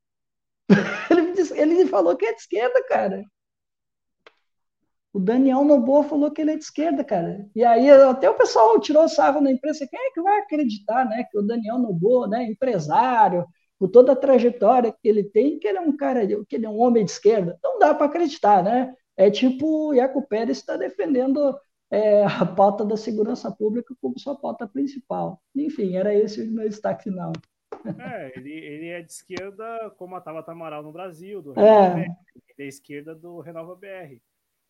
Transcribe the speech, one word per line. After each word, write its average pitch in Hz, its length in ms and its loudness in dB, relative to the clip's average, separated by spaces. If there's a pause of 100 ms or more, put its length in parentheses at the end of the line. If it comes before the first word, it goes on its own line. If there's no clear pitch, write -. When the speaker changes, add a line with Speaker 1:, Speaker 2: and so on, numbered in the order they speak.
(680)
Speaker 1:
<laughs> - 420 0
Ele 349 220 2
disse, 349 260 -2
ele 330 260 4
falou 208 320 0
que 403 80 -4
é 453 80 -2
de - 60 -18
esquerda, 494 480 -2
cara. 196 360 -4 (1900)
O 202 60 -6
Daniel 254 440 2
Noboa 285 400 4
falou 294 280 -2
que 311 100 -8
ele 311 100 -2
é 311 60 -4
de 311 60 -14
esquerda, 294 400 -4
cara. 175 520 -6
E 220 80 0
aí 240 260 6
até 269 400 8
o 453 40 4
pessoal 440 460 4
tirou 302 280 2
sarro 302 320 0
na 277 120 2
imprensa. 277 360 -4
Quem 381 120 -14
é 523 120 -6
que 330 100 -8
vai 403 180 0
acreditar, 262 680 -4
né, 233 240 -6
que - 80 -8
o 202 60 -2
Daniel 226 340 -4
Noboa, 226 500 0
né, 233 180 -4
empresário, 208 1000 0 (320)
com 190 100 -2
toda 254 260 8
a - 20 -2
trajetória 240 760 2
que - 160 -10
ele 208 160 2
tem, 254 360 0
que - 80 -6
ele 392 100 -2
é 370 40 -6
um 311 140 -2
cara, 262 300 -2 (200)
que - 100 -10
ele 233 100 -4
é 220 40 -8
um 214 100 -4
homem 233 260 4
de 165 60 -4
esquerda? 202 520 0
Não 523 140 -4
dá 302 160 4
pra 302 140 0
acreditar, 262 560 2
né? 247 320 -2 (200)
É 190 140 4
tipo 285 600 0
o 302 40 -2
Iaco 269 300 2
Pérez 226 400 -4
tá 320 120 -8
defendendo, 285 800 -2 (360)
é, 208 340 4
a 185 200 -2
pauta 202 380 2
da 208 140 -2
segurança 220 540 -6
pública 220 500 -6
como 254 180 -8
sua 277 160 -10
pauta 233 320 -10
principal. 240 720 -8 (160)
Enfim, 220 400 -4
era 202 180 -2
esse 214 280 -2
o 220 100 -8
meu 220 160 -4
destaque 202 360 -8
final. 175 280 -10 (680)
Speaker 2:
É, 190 360 -14
ele, 131 160 -18
ele 156 360 -16
é 175 140 -14
de 165 100 -20
esquerda 202 840 -14
como 185 180 -16
a 180 60 -16
Tabata 160 300 -14
Amaral 160 300 -14
no 151 100 -18
Brasil, 180 500 -16
do 143 180 -18
Speaker 1:
É. - 20 2
Speaker 2:
Renova 202 340 6
B 165 60 -2
R. 175 140 -8 (420)
Ele 143 80 -14
é - 20 -12
esquerda 147 480 -18
do 170 240 -20
Renova 165 360 -16
B 190 120 -20
R. 165 340 -20 (480)